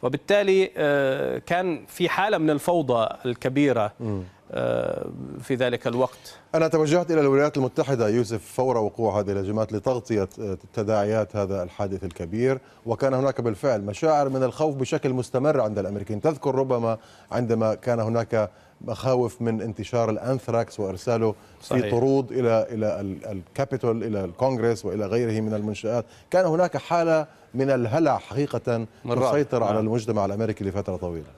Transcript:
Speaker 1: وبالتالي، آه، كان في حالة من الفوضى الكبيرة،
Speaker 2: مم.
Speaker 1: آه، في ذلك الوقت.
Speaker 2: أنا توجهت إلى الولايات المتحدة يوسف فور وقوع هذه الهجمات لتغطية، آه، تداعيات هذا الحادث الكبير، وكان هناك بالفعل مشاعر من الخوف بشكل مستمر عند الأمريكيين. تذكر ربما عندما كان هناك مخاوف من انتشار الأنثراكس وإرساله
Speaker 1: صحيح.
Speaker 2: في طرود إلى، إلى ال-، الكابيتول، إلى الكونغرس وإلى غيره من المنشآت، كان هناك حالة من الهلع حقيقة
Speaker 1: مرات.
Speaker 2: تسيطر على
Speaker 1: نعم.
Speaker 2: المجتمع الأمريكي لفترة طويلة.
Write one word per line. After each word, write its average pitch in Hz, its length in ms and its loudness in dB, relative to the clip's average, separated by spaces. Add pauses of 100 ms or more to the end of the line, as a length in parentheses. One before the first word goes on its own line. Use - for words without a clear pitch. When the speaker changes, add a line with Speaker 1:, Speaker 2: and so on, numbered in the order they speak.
Speaker 1:
وبالتالي، 190 720 2
آه، 139 600 2
كان 175 500 -2
في 175 220 -2
حالة 202 280 0
من 156 120 2
الفوضى 143 580 2 (180)
الكبيرة، 127 760 2
Speaker 2:
مم. 104 240 -4 (280)
Speaker 1:
آه، - 540 -2 (360)
في 131 140 -4
ذلك 120 320 -2
الوقت. 123 480 -2 (200)
Speaker 2:
أنا 160 120 4
توجهت 165 440 2
إلى 160 100 4
الولايات 143 360 4
المتحدة 127 520 0
يوسف 110 360 0
فور 127 320 0
وقوع 107 420 0
هذه 101 120 -2
الهجمات 101 420 -2
لتغطية، 107 560 -2 (100)
آه، 98 180 -6 (160)
تداعيات 107 600 0
هذا 98 280 -2
الحادث 95 400 -6
الكبير، 107 560 -2 (260)
وكان 123 280 0
هناك 131 280 0
بالفعل 117 400 0
مشاعر 143 480 0
من 131 140 0
الخوف 143 320 0
بشكل 139 340 -2
مستمر 131 520 0
عند 107 180 0
الأمريكيين. 101 420 -4
تذكر 143 340 0
ربما 120 420 0 (340)
عندما 113 440 2
كان 120 240 -2
هناك 113 500 0 (320)
مخاوف 123 600 0
من 113 200 -2
انتشار 110 480 -2
الأنثراكس 117 680 -2
وإرساله 110 560 0 (260)
Speaker 1:
صحيح. 123 200 -2
Speaker 2:
في 104 100 -2
طرود 131 400 2
إلى، 117 380 2
إلى 104 320 -2
ال-، 95 300 -6
الكابيتول، 113 720 -2
إلى 104 220 -2
الكونغرس 117 600 0
وإلى 101 200 -2
غيره 110 360 0
من 107 120 -2
المنشآت، 107 520 -2 (260)
كان 185 140 4
هناك 165 320 2
حالة 165 500 2 (260)
من 135 160 0
الهلع 127 480 2
حقيقة 117 680 -2 (200)
Speaker 1:
مرات. 120 280 2
Speaker 2:
تسيطر 139 300 2
على 104 120 2
Speaker 1:
نعم. 110 100 2
Speaker 2:
المجتمع 107 400 0
الأمريكي 104 380 -2
لفترة 98 320 -4
طويلة. 82 320 -6 (100)